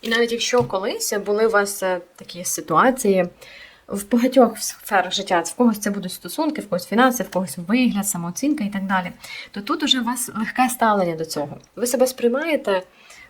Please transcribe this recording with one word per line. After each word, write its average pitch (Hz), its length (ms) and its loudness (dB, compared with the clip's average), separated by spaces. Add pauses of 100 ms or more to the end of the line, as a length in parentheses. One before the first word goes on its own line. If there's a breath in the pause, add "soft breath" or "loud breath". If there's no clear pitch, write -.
І - 80 -6
навіть 233 220 2
якщо 240 320 0
колись 240 500 -4 (120)
були 208 220 2
у - 20 4
вас, 202 340 2
е, 185 180 0 (140)
такі - 280 -14
ситуації, 190 800 2 (640 loud breath)
в 202 240 -6
багатьох 254 460 4
сферах - 560 -2
життя, 190 260 0
в - 140 -4
когось 226 260 2
це 214 100 -2
будуть 190 220 -6
стосунки, 294 500 -4
в - 80 -16
когось 180 180 -4
фінанси, 247 360 2
в - 60 -8
когось 180 280 -4
вигляд, 202 500 0
самооцінка 185 560 -4
і 202 60 -4
так 196 140 -6
далі, 190 280 -2 (400 loud breath)
то - 100 -10
тут 311 220 -2
уже 269 160 2
у 240 40 -4
вас 247 360 -4
легке - 300 0
ставлення 202 460 2
до 160 100 -4
цього. 139 320 -6 (180)
Ви 226 120 -2
себе 254 200 4
сприймаєте 247 760 0 (480 loud breath)